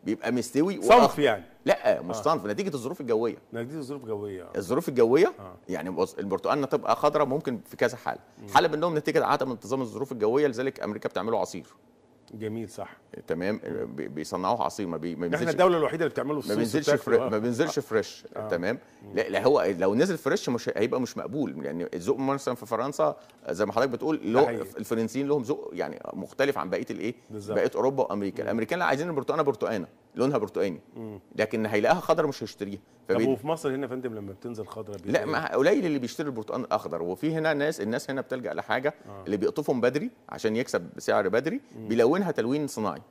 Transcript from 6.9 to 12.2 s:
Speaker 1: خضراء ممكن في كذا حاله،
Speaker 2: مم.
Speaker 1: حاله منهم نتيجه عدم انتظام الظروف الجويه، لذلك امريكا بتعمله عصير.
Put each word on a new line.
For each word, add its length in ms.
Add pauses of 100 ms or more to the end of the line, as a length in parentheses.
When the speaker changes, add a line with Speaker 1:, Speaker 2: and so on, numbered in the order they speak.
Speaker 1:
خضراء 300
ممكن 400
في 120
كذا 200
حاله، 220 (220)
Speaker 2:
مم. 60
Speaker 1:
حاله 200
منهم 300
نتيجه 280
عدم 260
انتظام 300
الظروف 300
الجويه، 360
لذلك 360
امريكا 260
بتعمله 300
عصير. 280 (680)